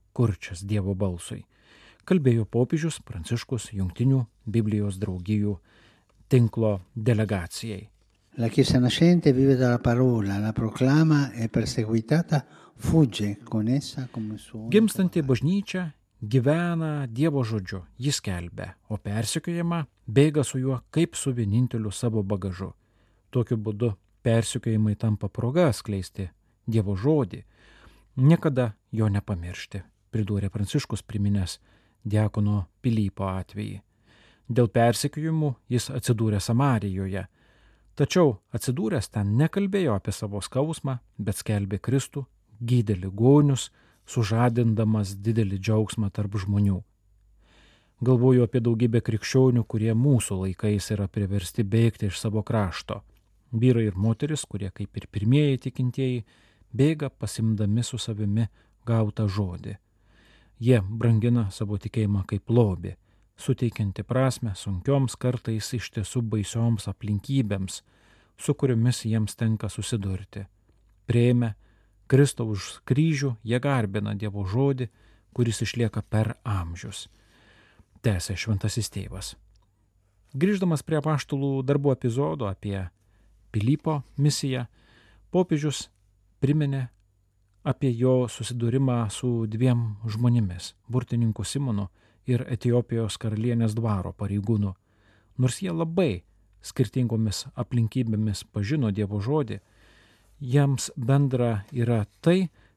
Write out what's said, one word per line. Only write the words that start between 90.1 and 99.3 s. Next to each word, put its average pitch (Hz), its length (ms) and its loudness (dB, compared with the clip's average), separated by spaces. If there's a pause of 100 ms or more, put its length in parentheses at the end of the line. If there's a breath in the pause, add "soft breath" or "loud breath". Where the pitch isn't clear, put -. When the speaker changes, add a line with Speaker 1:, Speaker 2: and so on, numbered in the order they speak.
Speaker 1:
burtininku 117 560 -2
Simonu 113 460 -4 (340)
ir 123 240 -2
Etiopijos 117 720 -2
karalienės 110 560 0
dvaro 101 400 -2
pareigūnu. 101 560 0 (640)
Nors 127 240 0
jie 180 160 -4
labai 165 460 0 (420)
skirtingomis 113 880 -2
aplinkybėmis 113 960 -2
pažino 113 440 -2
Dievo 104 280 -2
žodį, 113 400 -2 (800 soft breath)